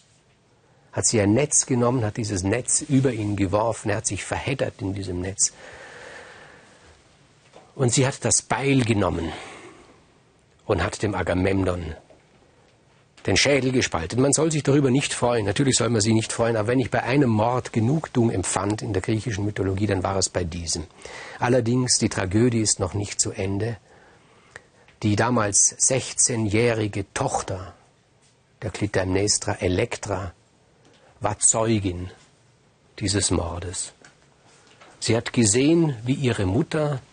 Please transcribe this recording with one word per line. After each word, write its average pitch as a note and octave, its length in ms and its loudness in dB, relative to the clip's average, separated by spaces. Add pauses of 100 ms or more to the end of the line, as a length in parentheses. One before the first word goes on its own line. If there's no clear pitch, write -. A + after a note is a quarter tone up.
(920)
hat G#2+ 140 -2
sie A2+ 140 2
ein G2+ 140 4
Netz C#3+ 320 2
genommen, A#2+ 380 2
hat G#2+ 120 -4
dieses G2+ 260 -4
Netz G#2+ 380 0
über C3+ 320 2
ihn G#2 240 -2
geworfen, G#2 540 0
er G#2 80 -2
hat - 80 -6
sich - 180 -4
verheddert A#2+ 560 -4
in F#2+ 120 -2
diesem F#2+ 280 -6
Netz. F#2+ 320 -2 (2250)
Und B2 160 2
sie C3 140 4
hat - 180 -6
das A2+ 180 2
Beil C3 420 2
genommen F2 480 0 (1300)
und G2 160 0
hat G2 220 -4
dem G2+ 120 -2
Agamemnon F#2 840 0 (1300)
den G2+ 100 2
Schädel C3 360 2
gespalten. A2 480 0
Man C#3 120 4
soll D#3 200 2
sich D3+ 100 -2
darüber C3+ 300 4
nicht C#3+ 200 0
freuen, A#2+ 340 0
natürlich B2 300 2
soll A#2 120 2
man A#2 120 2
sich G#2+ 120 2
nicht A2 200 0
freuen, A#2 240 0
aber G#2 120 0
wenn B2 100 2
ich B2+ 140 0
bei A2+ 100 0
einem B2+ 280 2
Mord A2+ 420 0
Genugtuung A#2+ 580 2
empfand G#2 520 -2
in A#2 100 -4
der - 100 0
griechischen G#2+ 420 -2
Mythologie, G2+ 440 -2
dann F#2+ 160 0
war G2 120 0
es F#2 120 0
bei F#2 160 -2
diesem. E2 400 -6 (560)
Allerdings, B2 580 2
die A2+ 100 2
Tragödie A2 520 2
ist - 180 0
noch F#2+ 160 -4
nicht G2+ 240 -6
zu G#2 140 -4
Ende. G2 460 -4 (1200)
Die G#2 140 2
damals A2+ 600 2
sechzehnjährige A2 1300 0
Tochter G2 640 -4 (880)
der G#2 80 -6
Klytaimnestra, G2 840 0
Elektra, F#2+ 800 -2 (840)
war G#2 220 -4
Zeugin G2 720 2 (880)
dieses G2 320 0
Mordes. F2 600 -4 (1080)
Sie A2+ 160 2
hat A#2 160 -2
gesehen, C3+ 720 4
wie B2 100 0
ihre A2+ 320 0
Mutter D3 540 0 (120)